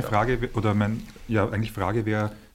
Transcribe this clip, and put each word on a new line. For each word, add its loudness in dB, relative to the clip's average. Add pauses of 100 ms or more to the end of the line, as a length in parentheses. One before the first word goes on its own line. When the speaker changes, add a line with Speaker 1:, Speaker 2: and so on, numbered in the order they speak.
Speaker 1:
mehr 0
da. -6
Speaker 2:
Frage 2
w-, -4
oder 2
mein, 0 (260)
ja, 2
eigentlich -4
Frage 0
wäre, 0 (220)